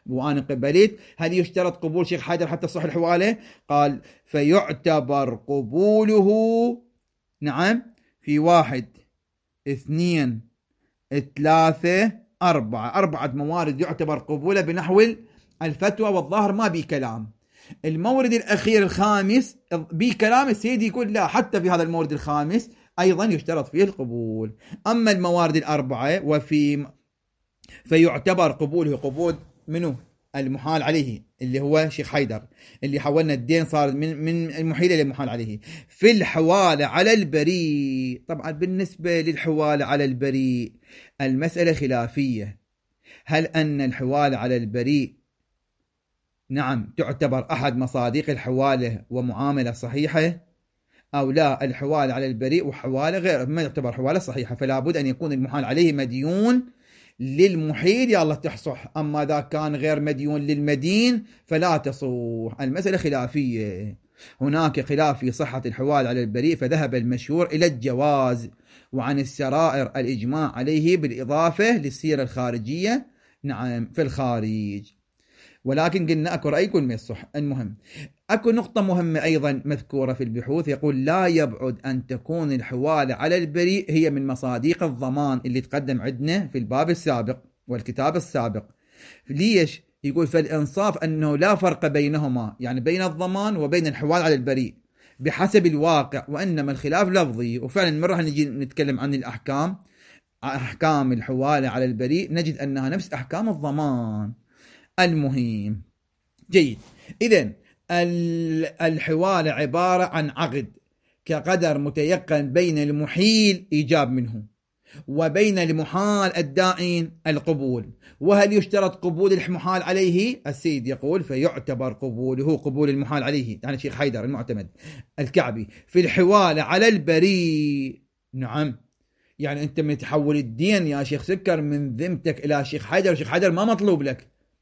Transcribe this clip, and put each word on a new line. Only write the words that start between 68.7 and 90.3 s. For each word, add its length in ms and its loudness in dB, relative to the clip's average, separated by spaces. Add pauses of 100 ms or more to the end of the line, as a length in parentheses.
وعن 260 -2
السرائر 680 0 (100)
الإجماع 600 -2
عليه 400 2
بالإضافة 800 0
للسيرة 460 -2
الخارجية، 840 -4 (360)
نعم، 520 -6
في 80 0
الخارج. 920 -4 (720)
ولكن 420 0
قلنا 280 0
أكو 140 -2
رأي 160 2
يقول 180 0
ما 120 -2
يصح. 300 -12 (120)
المهم، 400 -4 (540)
أكو 200 2
نقطة 320 0
مهمة 400 0
أيضًا 420 0
مذكورة 480 -4
في 120 -4
البحوث، 440 -4
يقول: 360 0
"لا 220 2
يبعد 500 0 (100)
أن 200 -4
تكون 460 -4
الحوالة 640 0
على 240 0
البريء 520 0
هي 200 4
من 160 -2
مصادق 560 -2
الضمان"، 640 -2
اللي 140 -2
تقدم 400 -4
عندنا 480 -2
في 100 -6
الباب 320 -2
السابق 480 -2 (300)
والكتاب 480 -4
السابق. 480 -4 (640)
ليش؟ 520 2 (220)
يقول: 220 0
"فالإنصاف 720 0